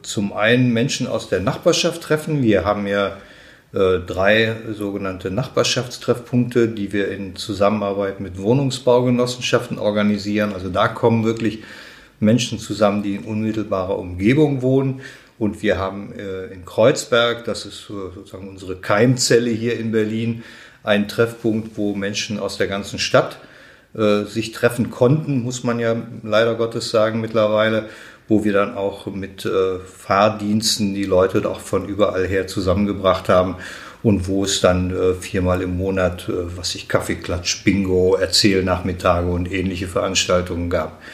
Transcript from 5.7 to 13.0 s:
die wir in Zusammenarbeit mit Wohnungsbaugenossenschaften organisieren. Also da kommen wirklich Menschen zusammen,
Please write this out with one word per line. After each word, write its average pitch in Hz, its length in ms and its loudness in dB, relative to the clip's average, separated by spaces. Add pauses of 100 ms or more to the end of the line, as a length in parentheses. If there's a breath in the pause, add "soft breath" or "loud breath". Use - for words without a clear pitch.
die 101 240 -6
wir 98 180 0
in 95 240 -10
Zusammenarbeit 101 840 0
mit 95 200 -10
Wohnungsbaugenossenschaften 123 1400 2
organisieren. 104 760 0
Also 92 160 -6
da 98 180 2
kommen 113 380 2
wirklich 113 380 -2 (560 loud breath)
Menschen 110 380 2
zusammen, 101 460 0